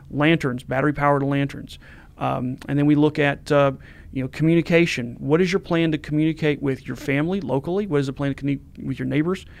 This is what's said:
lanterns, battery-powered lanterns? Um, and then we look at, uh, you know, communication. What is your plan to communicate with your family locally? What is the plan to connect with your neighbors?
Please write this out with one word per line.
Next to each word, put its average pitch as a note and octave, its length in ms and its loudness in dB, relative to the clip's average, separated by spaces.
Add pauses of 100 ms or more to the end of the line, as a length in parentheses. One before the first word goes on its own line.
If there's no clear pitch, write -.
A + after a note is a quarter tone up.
lanterns, C#3+ 540 2
battery-powered C#3+ 600 0
lanterns? C#3 560 -2 (380)
Um, C3 400 -4 (100)
and C#3 100 0
then C#3+ 80 2
we D3 100 6
look D3 220 4
at, C#3+ 340 0
uh, C#3+ 220 4 (380)
you C3 100 -6
know, C3 60 -4
communication. D#3+ 920 2
What C#3+ 220 2
is F#3 100 2
your F#3+ 80 0
plan E3 320 0
to D3+ 60 0
communicate D3+ 640 0
with C3+ 260 -4
your A#2+ 80 -8
family D#3 460 -2
locally? E3+ 460 -2
What D3 120 0
is C#3 80 0
the C3 60 -6
plan C#3 180 -4
to B2+ 40 -6
connect C#3 260 -4 (180)
with C3 200 -6
your B2+ 80 -4
neighbors? D#3 380 -2 (160)